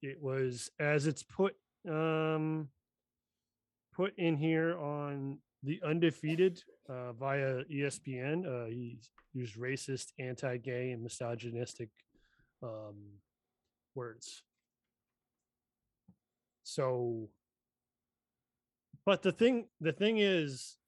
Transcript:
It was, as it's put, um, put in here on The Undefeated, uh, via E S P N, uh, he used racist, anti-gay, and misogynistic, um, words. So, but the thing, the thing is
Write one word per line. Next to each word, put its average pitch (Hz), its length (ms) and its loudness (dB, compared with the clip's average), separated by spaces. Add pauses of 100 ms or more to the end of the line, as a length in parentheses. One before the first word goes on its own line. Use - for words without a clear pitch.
It 139 180 -8
was, 131 600 -2
as 147 260 4
it's 151 160 0
put, 190 340 0 (320)
um, 156 800 2 (1200)
put 190 240 -2
in 165 200 4
here 160 420 2
on 143 580 -4 (240)
The 143 240 -4
Undefeated, 165 800 4 (260)
uh, 123 240 -8
via 135 460 0 (100)
E 143 140 -2
S 139 160 -2
P 131 180 -6
N, 151 300 0
uh, 123 180 -4
he 120 320 -8 (360)
used 117 240 -6
racist, 127 500 -4 (120)
anti-gay, 127 720 -4
and 117 120 -6
misogynistic, 117 840 -6 (760)
um, 104 560 -12 (760)
words. 117 500 -10 (2250)
So, 120 680 -2 (1800)
but 196 160 6
the 185 100 4
thing, 233 360 4 (120)
the 156 140 2
thing 220 240 4
is 170 600 2 (100)